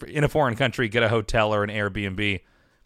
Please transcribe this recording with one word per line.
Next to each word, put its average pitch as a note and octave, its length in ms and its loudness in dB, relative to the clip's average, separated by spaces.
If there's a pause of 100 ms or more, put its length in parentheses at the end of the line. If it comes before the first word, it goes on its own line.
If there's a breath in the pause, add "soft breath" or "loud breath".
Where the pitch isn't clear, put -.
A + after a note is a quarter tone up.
in D3 200 0
a - 20 4
foreign C3+ 300 0
country, B2 320 0
get A#2 140 2
a A2 60 4
hotel G#2+ 440 2
or G#2 100 2
an G#2 60 -2
Airbnb, G2+ 720 -4 (440)